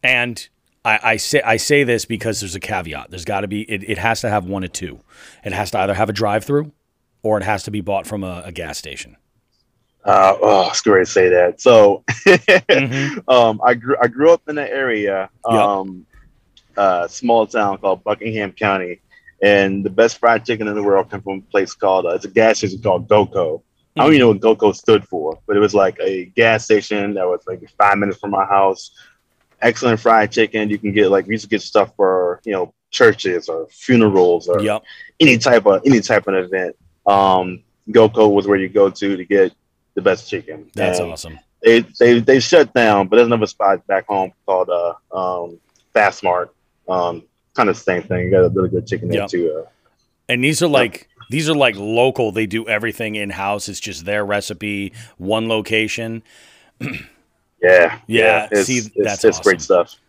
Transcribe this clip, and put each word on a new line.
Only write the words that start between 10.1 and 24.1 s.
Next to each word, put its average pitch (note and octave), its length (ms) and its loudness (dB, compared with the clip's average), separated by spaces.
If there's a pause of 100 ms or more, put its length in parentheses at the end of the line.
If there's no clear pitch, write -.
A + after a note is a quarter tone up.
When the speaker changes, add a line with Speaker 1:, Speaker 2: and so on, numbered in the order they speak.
Speaker 2:
oh, G2 280 4
it's - 120 -6
great F#2+ 240 4
to - 60 -12
say F#2 180 2
that. F2+ 320 2
So, G#2+ 440 6
<laughs> - 40 -6 (160)
Speaker 1:
Mm-hmm. D3+ 1040 0
Speaker 2:
um, A2+ 340 4
I B2 120 2
grew, A#2+ 260 -4
I A#2+ 60 2
grew C3+ 240 2
up E3+ 180 2
in D3+ 80 -8
an C#3+ 100 -8
area, G#2 600 -4 (200)
Speaker 1:
Yep. A2 120 2
Speaker 2:
um, F#2+ 440 -2 (680)
uh, F2+ 320 0
small A#2 400 0
town G2+ 300 -2
called F#2+ 260 -4
Buckingham G#2+ 480 -6
County, F#2 480 -4 (420)
and G2 440 2
the G2+ 40 -4
best F#2+ 300 2
fried A#2 260 2
chicken A2 220 -6
in G#2 80 -6
the G#2 80 -4
world G2 260 0
comes G2 140 -12
from G2 160 -10
a - 120 -20
place G2 220 -2
called, F#2+ 320 0
uh, E2+ 40 -2
it's F#2 160 -6
a F#2+ 40 -12
gas A2 280 2
station F#2+ 240 -8
called F2+ 260 -2
GoCo. F#2 540 0 (340)
I - 60 -2
don't C3+ 60 4
Speaker 1:
Mm-hmm. - 80 -